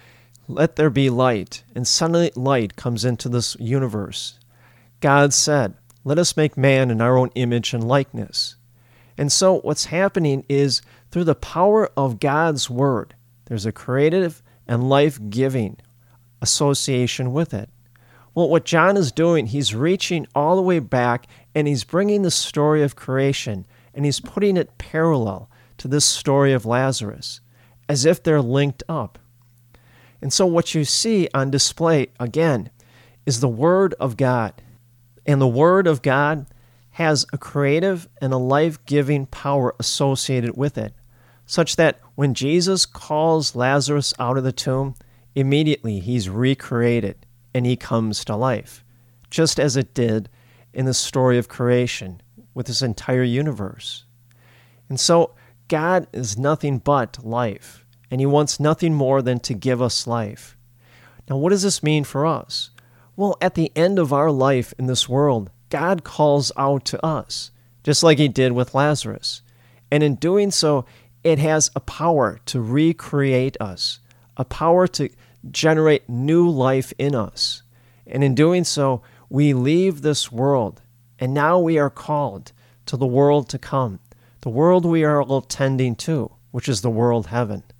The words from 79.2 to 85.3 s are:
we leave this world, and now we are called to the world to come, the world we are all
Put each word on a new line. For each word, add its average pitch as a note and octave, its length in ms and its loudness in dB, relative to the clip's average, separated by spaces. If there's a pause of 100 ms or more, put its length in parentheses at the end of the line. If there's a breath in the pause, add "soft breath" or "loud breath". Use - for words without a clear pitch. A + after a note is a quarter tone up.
we C#3+ 240 2
leave D3+ 480 0
this D3 300 -2
world, B2 500 -2 (380)
and B2+ 140 -4
now D#3 260 2
we E3 180 2
are C#3+ 120 2
called C3+ 600 -6 (340 soft breath)
to - 100 -10
the C3 120 -2
world C#3 420 2
to C3 100 -8
come, B2 400 -4 (420 soft breath)
the B2 80 -8
world E3+ 360 4
we E3 180 2
are D3 180 2
all C3 200 0